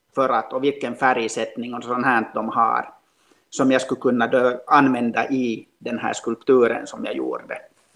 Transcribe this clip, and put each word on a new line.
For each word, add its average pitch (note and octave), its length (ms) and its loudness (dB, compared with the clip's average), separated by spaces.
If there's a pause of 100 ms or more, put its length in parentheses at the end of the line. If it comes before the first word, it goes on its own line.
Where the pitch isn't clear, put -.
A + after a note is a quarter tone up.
(160)
för C3 140 2
att, A#2 240 -2
och C3 100 -4
vilken C3 320 -2
färgsättning A#2+ 760 -2
och B2 100 -10
sånt A#2+ 220 -2
här A#2+ 280 2
de A2 160 -4
har A#2 440 0 (560)
som C3 220 2
jag C3 100 4
skulle B2+ 200 -6
kunna B2 260 2
då B2 400 2
använda A#2+ 640 2
i B2 380 -2 (120)
den A#2+ 200 -6
här A2+ 140 -4
skulpturen A#2 720 2
som A2+ 180 -10
jag G#2 100 -6
gjorde. - 420 -8 (380)